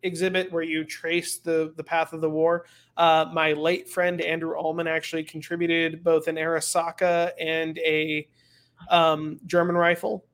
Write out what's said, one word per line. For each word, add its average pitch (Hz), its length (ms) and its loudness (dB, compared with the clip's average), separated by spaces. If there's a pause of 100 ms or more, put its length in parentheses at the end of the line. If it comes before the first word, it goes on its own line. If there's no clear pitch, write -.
exhibit 185 480 -2
where 165 100 0
you 160 220 -4
trace - 540 -4
the, 160 380 0
the 160 60 -12
path 160 300 -2
of 160 80 -8
the 160 100 0
war. 165 360 2 (300)
Uh, 160 360 6
my 160 220 2
late 165 340 -2
friend 180 320 -2
Andrew 165 360 -4
Ullman 160 300 -4
actually 160 380 -4
contributed 165 800 -2
both 160 240 4
an 160 80 -4
Arasaka 170 1040 0
and 160 380 -2
a, 156 500 0 (600)
um, 156 560 2
German 175 300 2
rifle 175 580 0